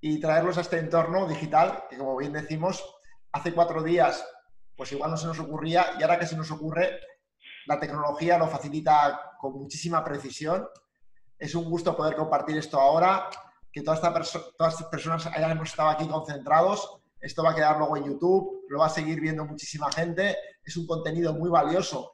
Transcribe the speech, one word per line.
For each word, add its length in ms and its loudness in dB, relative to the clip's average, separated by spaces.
y 200 -2
traerlos 380 2
a 20 0
este 180 -2
entorno 480 2
digital, 640 2
que 80 -14
como 180 -2
bien 180 -4
decimos, 500 -4
hace 200 -4
cuatro 300 2
días, 420 2
pues 160 -10
igual 180 -4
no 60 -4
se 100 -6
nos 140 -6
ocurría, 460 0
y 40 0
ahora 160 4
que 80 -2
se 100 -6
nos 160 -6
ocurre, 480 -2
la 140 0
tecnología 580 0
lo 80 2
facilita 920 2
con 140 -8
muchísima 500 -4
precisión. 640 -4
Es 160 -8
un 100 0
gusto 320 -2
poder 180 0
compartir 440 0
esto 200 -2
ahora, 500 6
que 100 -10
toda 140 0
esta 180 0
perso-, 420 -4
todas 180 2
estas 140 -10
personas 380 -4
hayamos 440 -2
estado 180 2
aquí 180 0
concentrados. 960 0
Esto 240 -6
va 80 6
a 40 0
quedar 240 4
luego 180 0
en 80 -4
YouTube, 640 0
lo 120 -4
va 60 6
a 40 2
seguir 300 -2
viendo 240 -2
muchísima 460 -6
gente. 460 0
Es 120 -10
un 100 -6
contenido 480 -2
muy 160 -2
valioso 640 2